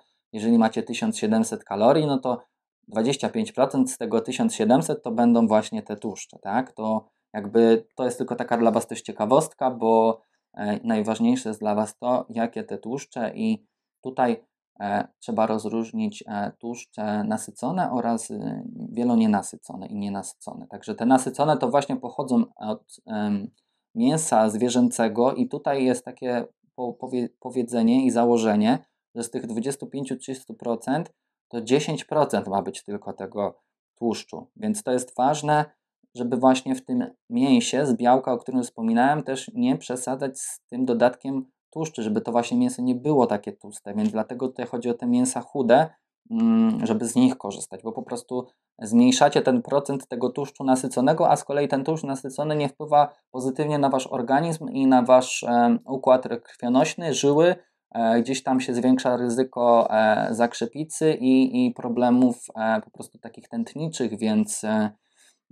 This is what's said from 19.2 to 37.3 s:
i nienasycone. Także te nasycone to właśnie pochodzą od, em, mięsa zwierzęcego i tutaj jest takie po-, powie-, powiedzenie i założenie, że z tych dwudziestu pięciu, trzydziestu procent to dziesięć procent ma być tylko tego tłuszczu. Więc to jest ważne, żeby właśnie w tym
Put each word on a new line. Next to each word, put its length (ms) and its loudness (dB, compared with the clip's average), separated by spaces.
i 120 -12
nienasycone. 680 -10
Także 280 -10
te 120 -2
nasycone 500 2
to 140 -2
właśnie 260 0
pochodzą 480 -2
od, 400 -10
em, 440 -4
mięsa 540 2
zwierzęcego 840 2
i 140 -2
tutaj 360 -2
jest 200 0
takie 420 -6
po-, 180 -8
powie-, 360 -6
powiedzenie 640 0
i 40 4
założenie, 680 4
że 80 -8
z 80 -10
tych 160 -8
dwudziestu 400 -6
pięciu, 300 -8
trzydziestu 380 -12
procent 580 -4
to 120 -8
dziesięć 440 0
procent 440 0
ma 140 -2
być 220 -10
tylko 280 -10
tego 460 -8
tłuszczu. 600 -6
Więc 260 -4
to 100 -4
jest 240 -4
ważne, 480 2
żeby 220 -4
właśnie 380 2
w 100 -10
tym 220 -4